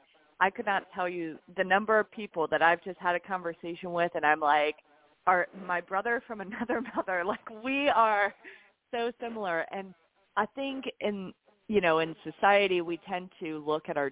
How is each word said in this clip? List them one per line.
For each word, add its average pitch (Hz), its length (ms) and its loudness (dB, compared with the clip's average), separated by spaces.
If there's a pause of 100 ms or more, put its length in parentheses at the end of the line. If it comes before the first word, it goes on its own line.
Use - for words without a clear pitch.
(400)
I 190 100 4
could 208 160 -8
not 196 260 -2
tell 180 160 -4
you 170 300 -8 (180)
the 190 80 2
number 202 340 4
of 208 120 0
people 175 380 -4
that 151 140 2
I've 170 200 6
just 185 160 -10
had 175 160 0
a 175 60 -2
conversation 175 720 -8
with 170 220 0
and 151 120 0
I'm 151 140 4
like, 151 360 2 (500)
"Are 180 220 4 (180)
my 175 140 -2
brother 202 460 -4
from 214 140 -12
<laughs> 190 60 -12
another 226 360 -4 (120)
mother." 180 300 -2
Like, 208 240 -6 (140)
we 277 260 -2
are 214 460 2 (560)
so 233 280 -4
similar. 208 520 -4
And 190 240 -10 (420)
I 214 100 2
think 269 440 -8 (100)
in, 196 320 -6 (360)
you 208 120 4
know, 165 200 4
in 160 220 -2
society, 196 600 4
we 170 160 -4
tend 185 420 -10
to 156 200 -8
look 151 280 -2
at 165 80 -2
our 143 160 0